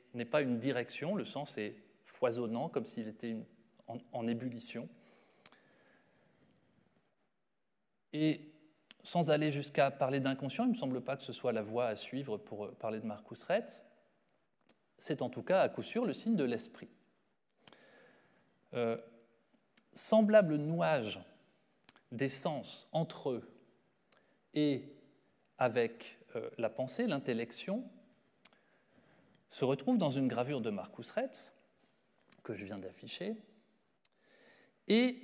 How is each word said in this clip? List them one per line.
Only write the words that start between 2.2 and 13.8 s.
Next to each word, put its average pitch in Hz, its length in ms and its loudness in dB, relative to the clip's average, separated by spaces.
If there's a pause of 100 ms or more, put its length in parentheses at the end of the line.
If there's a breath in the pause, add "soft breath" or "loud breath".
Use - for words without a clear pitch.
comme 139 180 -2
s'il 110 220 -6
était 110 220 -8
une, 110 160 -6 (420)
en, 120 120 -10 (120)
en 117 160 -4
ébullition. 117 640 -4 (3250 loud breath)
Et 156 400 2 (520)
sans 170 260 2
aller 151 220 4
jusqu'à 139 400 2
parler 135 280 2
d'inconscient, 135 440 0
il 254 60 4
ne 220 40 4
me - 60 -4
semble 131 220 -2
pas 135 140 -4
que 143 60 -10
ce 120 120 -10
soit - 180 0
la 110 100 2
voie 113 260 0
à 107 80 0
suivre 131 420 -4
pour, 104 280 -8
euh, 95 60 -8
parler 110 280 -4
de 104 60 -8
Marcus 110 380 -8
Retz. - 400 -2 (1120)